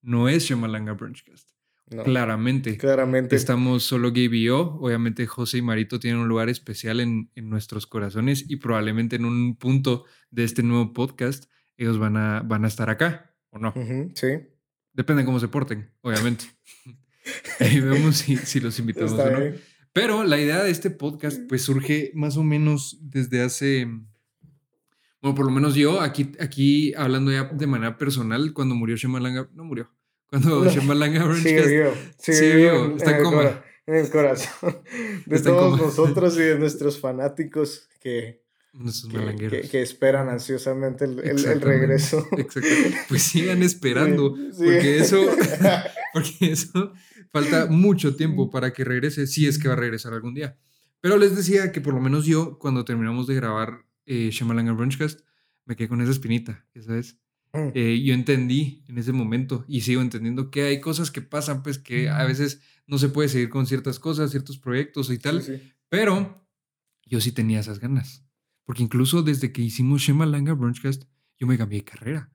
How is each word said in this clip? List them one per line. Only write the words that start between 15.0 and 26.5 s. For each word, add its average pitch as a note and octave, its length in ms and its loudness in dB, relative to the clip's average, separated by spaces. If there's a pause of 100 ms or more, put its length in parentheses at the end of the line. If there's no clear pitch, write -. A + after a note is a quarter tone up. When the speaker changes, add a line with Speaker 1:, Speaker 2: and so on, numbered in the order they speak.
Speaker 1:
de B2+ 40 2
cómo B2+ 140 0
se A#2 80 -2
porten, A#2+ 420 -6 (120)
obviamente. A2+ 420 -2 (400)
<laughs> - 760 -16
Ahí B2+ 180 6
vemos C#3 380 4
si, C3+ 180 0
si - 240 -2
los A2+ 180 -4
invitamos A2+ 360 -2
Speaker 2:
Está C3+ 100 0
Speaker 1:
o C3+ 80 2
no. C3+ 80 0
Speaker 2:
bien. C#3+ 160 -2 (380)
Speaker 1:
Pero G#3+ 300 2
la D3+ 160 2
idea D3+ 240 2
de G3 80 2
este E3+ 180 -2
podcast, D3 480 -6 (120)
pues, C3 140 -2
surge C#3 520 -2
más D3 220 -2
o D#3+ 60 0
menos D3+ 580 0
desde B2+ 400 -2
hace, B2+ 480 0 (1300)
bueno, C#3 140 0
por C#3 100 2
lo C3 60 2
menos C#3 240 2
yo, D3+ 260 4
aquí, C#3 380 -2
aquí C#3+ 560 2